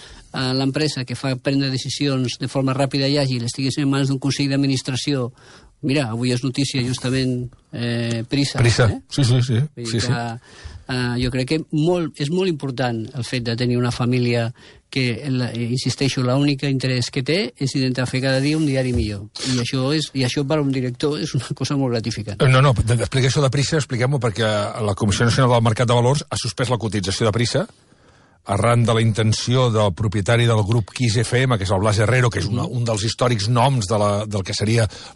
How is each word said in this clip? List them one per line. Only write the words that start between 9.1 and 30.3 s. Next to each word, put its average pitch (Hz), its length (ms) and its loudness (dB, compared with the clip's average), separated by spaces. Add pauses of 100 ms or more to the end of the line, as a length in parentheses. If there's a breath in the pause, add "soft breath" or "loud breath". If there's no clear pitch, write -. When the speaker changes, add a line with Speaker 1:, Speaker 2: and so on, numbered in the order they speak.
Speaker 2:
sí, 127 180 4
sí. 123 120 0
Speaker 1:
Vull 120 320 -2
dir - 20 -6
Speaker 2:
Sí, 113 100 -2
Speaker 1:
que, 107 40 0
Speaker 2:
sí. 120 120 0 (720 loud breath)
Speaker 1:
eh, 123 360 -2
jo 123 80 0
crec 127 160 -2
que 156 120 0 (120)
molt, 160 480 2
és 143 120 -2
molt 180 160 0
important 127 580 -2 (100)
el 120 80 -6
fet 123 200 -4
de 117 120 -2
tenir 123 220 0
una 123 140 0
família 120 600 0 (360 loud breath)
que, 123 400 -2
la, 127 220 0
eh, 117 200 -4
insisteixo, 127 520 -2
l'única 139 460 0
interès 131 420 -2
que 139 100 -2
té 170 360 -2
és 135 180 -4
intentar 131 320 0
fer 127 140 -2
cada 135 180 2
dia 147 180 0
un 160 80 2
diari 131 280 0
millor. 107 320 -2 (280)
I 123 60 0
això 131 340 -2
és, 156 200 -2
i 135 100 0
això 139 240 0
per 156 100 2
a 151 40 2
un 139 100 0
director 131 480 -2
és 175 160 -6
una 127 180 -2
cosa 143 220 -4
molt 135 160 0
gratificant. 107 500 -4
Speaker 2:
No, 131 200 6
no, 139 120 6
de-, 110 200 2 (100)
explica 131 240 0
això 147 160 2
de - 80 4
Prisa, 143 260 0
expliquem-ho, 135 420 0
perquè 110 280 0 (340)
la 101 140 0
Comissió 110 300 2
Nacional 123 260 4
del 117 120 6
Mercat 117 240 2
de 120 60 4
Valors 123 360 4
ha - 80 -4
suspès 120 320 -4
la 120 80 2
cotització 101 500 -2
de 104 60 4
Prisa 147 340 0 (800 soft breath)
arran 113 380 4
de 117 80 2
la 113 80 4
intenció 113 720 2
del 107 240 4
propietari 110 480 2